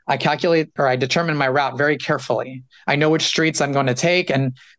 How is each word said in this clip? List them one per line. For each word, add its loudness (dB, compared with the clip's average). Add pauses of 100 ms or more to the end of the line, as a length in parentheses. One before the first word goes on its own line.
I 0
calculate 0
or 2
I 2
determine 0
my 0
route 0
very 2
carefully. -4 (220)
I 0
know 2
which 2
streets 0
I'm 0
going 0
to 0
take. 0
And 0 (220)